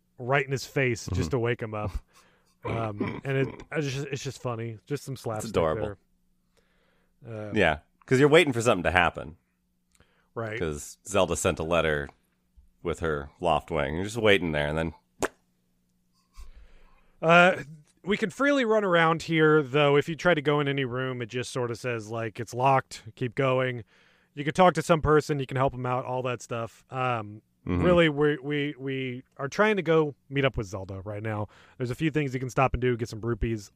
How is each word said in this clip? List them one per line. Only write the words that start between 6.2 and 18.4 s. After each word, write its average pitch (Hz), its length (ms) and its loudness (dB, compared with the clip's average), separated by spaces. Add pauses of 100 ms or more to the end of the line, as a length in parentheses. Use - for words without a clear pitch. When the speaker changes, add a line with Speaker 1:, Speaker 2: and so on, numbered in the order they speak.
Speaker 1:
there. 107 240 -12
Uh, - 40 -12
Speaker 2:
Yeah, 85 240 4 (280)
'cause 127 140 2
you're 143 100 8
waiting 151 240 6
for 117 80 -2
something 107 220 2
to 78 80 2
happen. 80 460 0 (960)
Speaker 1:
Right. 113 240 -6
Speaker 2:
'Cause 76 380 -6 (100)
Zelda 92 280 2
sent 85 240 0
a 82 40 -6
letter 80 460 0 (720)
with 82 180 -4
her 73 300 -4 (100)
Loft 82 320 0
Wing. 73 240 -2
You're 90 100 -4
just 107 120 -10
waiting 98 340 4
there, 73 160 0
and 76 100 -2
then 82 160 -2 (2250)
Speaker 1:
Uh, 175 420 6 (400)
we 202 140 0
can 208 120 -4
freely 269 360 2